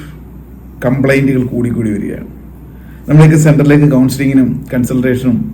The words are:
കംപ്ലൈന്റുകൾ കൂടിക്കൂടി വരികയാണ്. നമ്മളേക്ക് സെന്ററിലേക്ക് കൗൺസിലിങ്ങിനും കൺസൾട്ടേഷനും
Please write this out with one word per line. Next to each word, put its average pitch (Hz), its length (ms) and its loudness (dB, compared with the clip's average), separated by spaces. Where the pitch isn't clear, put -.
കംപ്ലൈന്റുകൾ 135 680 0
കൂടിക്കൂടി 117 420 -2
വരികയാണ്. - 340 -8
നമ്മളേക്ക് 156 400 6
സെന്ററിലേക്ക് 143 480 4
കൗൺസിലിങ്ങിനും 131 560 2
കൺസൾട്ടേഷനും 123 680 -2